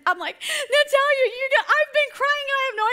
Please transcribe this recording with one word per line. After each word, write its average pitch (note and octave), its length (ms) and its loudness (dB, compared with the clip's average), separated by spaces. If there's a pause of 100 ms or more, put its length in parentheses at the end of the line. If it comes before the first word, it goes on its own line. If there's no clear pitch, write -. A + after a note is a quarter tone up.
I'm B3 140 0
like, F4+ 200 -8
Natalia, C#5+ 880 2
you B4 200 -4 (100)
know, - 100 4
I've D5+ 260 2
been C#5+ 200 0
crying. C#5+ 360 -2
I C5+ 200 -2
have A4+ 80 -8
no G#4+ 160 -2